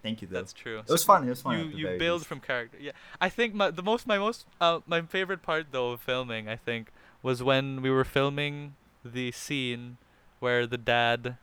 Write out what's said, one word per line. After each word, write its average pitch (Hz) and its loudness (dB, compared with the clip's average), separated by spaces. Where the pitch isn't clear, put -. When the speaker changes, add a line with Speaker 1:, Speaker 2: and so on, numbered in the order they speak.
Speaker 1:
Thank 110 -6
you, 95 -14
though. 92 -6
Speaker 2:
That's - -8
true. 113 -10
Speaker 1:
It 107 -12
was 165 4
Speaker 2:
So - 0
Speaker 1:
fun, 175 8
it 123 0
was 123 -6
fun 127 0
Speaker 2:
you, 160 -2
Speaker 1:
at 156 -8
the 151 -10
Speaker 2:
you 156 -4
Speaker 1:
very 92 -4
Speaker 2:
build 170 2
Speaker 1:
least. 156 -14
Speaker 2:
from 143 -10
character. 120 -6
Yeah. 143 -10
I 185 4
think 226 0
my, 196 4
the 165 -6
most, 220 0
my 214 2
most, 214 -2
uh, 170 4
my 165 0
favorite 190 -2
part, 160 -2
though, 127 0
of 120 -8
filming, 120 -4
I 110 -4
think, 113 -6
was 127 0
when 135 2
we 131 2
were 131 4
filming 143 0
the 123 -4
scene 123 -6
where 123 2
the 120 -4
dad 120 2